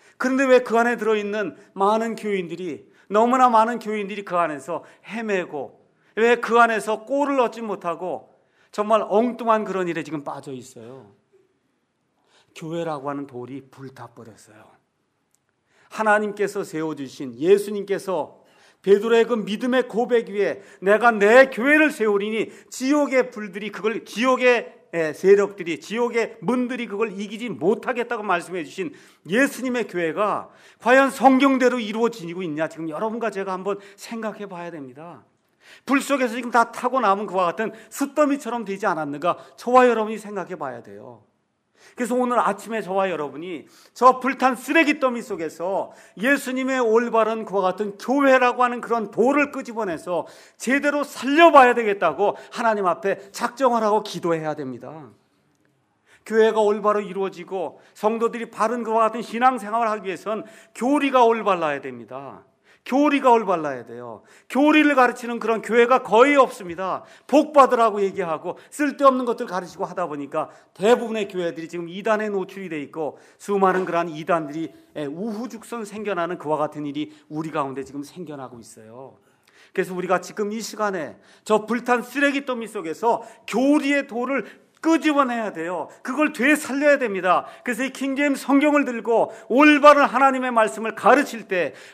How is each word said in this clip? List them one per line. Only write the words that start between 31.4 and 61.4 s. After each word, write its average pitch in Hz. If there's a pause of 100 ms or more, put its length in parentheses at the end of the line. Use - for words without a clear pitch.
이루어지고 208
있냐, 156
지금 160
여러분과 220
제가 190
한번 190 (180)
생각해 220
봐야 175
됩니다. 143 (600)
불 262
속에서 254
지금 240
다 233
타고 247
남은 202
그와 180
같은 185 (180)
숫더미처럼 277
되지 196
않았는가, 156 (200)
저와 247
여러분이 220
생각해 185
봐야 127
돼요. 107 (720)
그래서 247
오늘 247
아침에 202
저와 190
여러분이 151 (280)
저 254
불탄 254
쓰레기 294
더미 240
속에서 165 (260)
예수님의 262
올바른 226
그와 190
같은 196
교회라고 254
하는 240
그런 226
돌을 285
끄집어내서 196 (300)
제대로 285
살려봐야 277
되겠다고 202 (160)
하나님 214
앞에 175
작정을 240
하고 214
기도해야 160
됩니다. 131 (1160)
교회가 220
올바로 208
이루어지고 180 (140)
성도들이 226
바른 226
그와 220
같은 220
신앙생활을 226
하기 208
위해선 196 (300)
교리가 262
올바라야 185